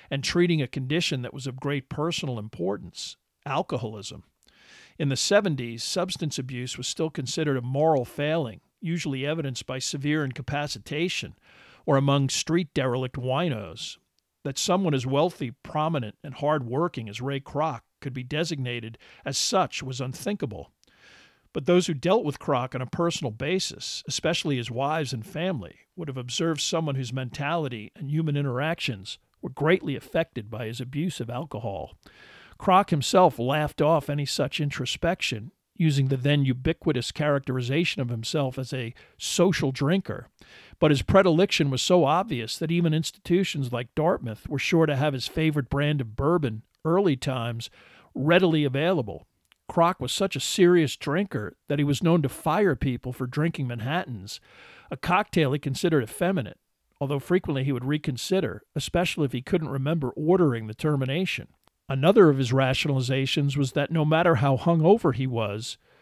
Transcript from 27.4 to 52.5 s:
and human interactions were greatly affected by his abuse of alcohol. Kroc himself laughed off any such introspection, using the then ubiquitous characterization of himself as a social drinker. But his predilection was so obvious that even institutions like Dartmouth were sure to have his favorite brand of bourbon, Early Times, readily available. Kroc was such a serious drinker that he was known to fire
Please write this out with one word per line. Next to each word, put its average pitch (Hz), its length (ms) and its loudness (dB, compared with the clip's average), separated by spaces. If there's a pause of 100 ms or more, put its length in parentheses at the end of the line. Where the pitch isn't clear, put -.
and 139 140 -10
human 151 260 0
interactions 139 840 -4 (220)
were 127 100 -8
greatly 151 460 0
affected 113 540 -4
by 123 160 -8
his 117 140 -8
abuse 143 400 -4
of 117 100 -6
alcohol. 101 640 -8 (640)
Kroc 196 300 6
himself 170 480 4
laughed 143 420 -2
off 151 300 2
any 143 160 -2
such - 340 -2
introspection, 139 920 -4 (240)
using 139 300 4
the 135 100 0
then 143 280 2
ubiquitous 131 640 0
characterization 139 880 0
of 123 80 -2
himself 123 520 -4
as 127 120 -6
a 120 220 -6 (240)
social 170 540 2
drinker. 143 560 -2 (500)
But 156 140 6
his 139 100 2
predilection 185 640 4
was 131 140 -2
so 180 220 6
obvious 139 540 0
that 160 120 -2
even 170 240 2
institutions 160 800 0
like 123 240 -6
Dartmouth 151 520 0
were 143 120 -2
sure 165 260 4
to 147 80 2
have 143 200 2
his 123 120 -6
favorite 151 420 0
brand 147 320 0
of 110 140 -6
bourbon, 139 480 0 (220)
Early 170 320 4
Times, 120 540 -4 (440)
readily 160 480 4
available. 135 640 -2 (440)
Kroc 170 280 4
was - 140 -4
such 196 240 0
a 135 40 -4
serious 175 560 6
drinker 147 600 -4 (120)
that 143 100 0
he 147 60 4
was 143 180 0
known 165 200 4
to 139 60 2
fire 165 480 2